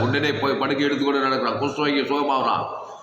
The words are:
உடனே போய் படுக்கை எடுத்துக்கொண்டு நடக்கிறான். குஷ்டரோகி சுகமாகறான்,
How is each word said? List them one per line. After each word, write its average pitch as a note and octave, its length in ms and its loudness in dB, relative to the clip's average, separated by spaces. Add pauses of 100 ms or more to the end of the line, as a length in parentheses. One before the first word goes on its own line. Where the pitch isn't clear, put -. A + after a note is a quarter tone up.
உடனே C#3 320 2
போய் C3+ 220 0
படுக்கை C3+ 320 0
எடுத்துக்கொண்டு C#3 420 2
நடக்கிறான். A#2+ 320 0
குஷ்டரோகி C#3 460 0
சுகமாகறான், C3 580 0 (380)